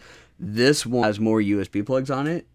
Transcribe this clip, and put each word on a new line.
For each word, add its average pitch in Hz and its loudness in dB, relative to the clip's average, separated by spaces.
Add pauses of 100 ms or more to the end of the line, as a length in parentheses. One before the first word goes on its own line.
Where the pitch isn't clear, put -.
(380)
This 123 2
one 120 0
has 107 0
more 110 2
U 101 0
S 92 -8
B 101 -4
plugs 131 -2
on 139 -4
it 165 -6